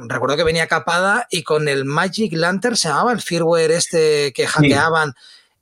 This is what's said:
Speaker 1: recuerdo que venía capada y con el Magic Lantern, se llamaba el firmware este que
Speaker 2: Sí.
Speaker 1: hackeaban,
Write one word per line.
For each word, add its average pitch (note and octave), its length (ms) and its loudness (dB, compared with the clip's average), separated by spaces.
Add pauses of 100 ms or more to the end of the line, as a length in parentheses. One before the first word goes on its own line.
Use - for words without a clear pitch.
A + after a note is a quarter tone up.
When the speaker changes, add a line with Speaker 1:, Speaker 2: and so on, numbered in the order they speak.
Speaker 1:
recuerdo B2+ 280 -2
que E3+ 80 0
venía E3 220 0
capada F3+ 640 0
y F3 120 -4
con D3+ 260 0
el C#3 160 -2
Magic F3 480 -2
Lantern, F#3 420 -2
se - 140 -2
llamaba E3+ 240 0
el A3 80 -4
firmware E3 520 0
este D#3 600 0
que D3+ 120 -2
Speaker 2:
Sí. C#3+ 40 -2
Speaker 1:
hackeaban, D3+ 640 2 (500)